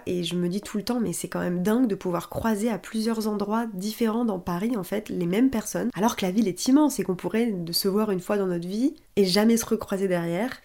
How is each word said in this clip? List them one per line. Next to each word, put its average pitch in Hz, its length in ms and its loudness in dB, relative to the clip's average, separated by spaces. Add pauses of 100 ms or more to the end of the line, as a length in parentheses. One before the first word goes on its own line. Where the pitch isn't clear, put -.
et 180 160 -2
je 170 140 -2
me 175 120 2
dis 190 120 -2
tout - 160 -10
le 196 80 -2
temps, 240 160 -2
mais 175 120 0
c'est - 140 -6
quand 175 140 -4
même 180 240 -2
dingue 226 240 4
de 190 80 0
pouvoir 175 320 -4
croiser 226 420 0
à 196 80 -4
plusieurs 220 480 -2
endroits 214 480 -2
différents 214 500 -2
dans 202 140 0
Paris, 185 380 -2
en 185 80 -2
fait, 208 240 -4
les 180 180 -2
mêmes 226 240 4
personnes, 214 460 -2
alors 214 180 2
que - 100 -2
la 180 60 0
ville 208 160 2
est 180 220 -2
immense 277 320 4
et - 20 0
qu'on 180 140 0
pourrait 220 300 0
de 175 260 -4
se 185 160 0
voir 208 240 2
une 180 80 0
fois 208 180 -2
dans 196 80 0
notre 175 220 -2
vie 233 260 0 (220)
et 202 80 6
jamais 208 320 6
se 226 100 0
recroiser 196 400 -2
derrière. 175 460 0 (120)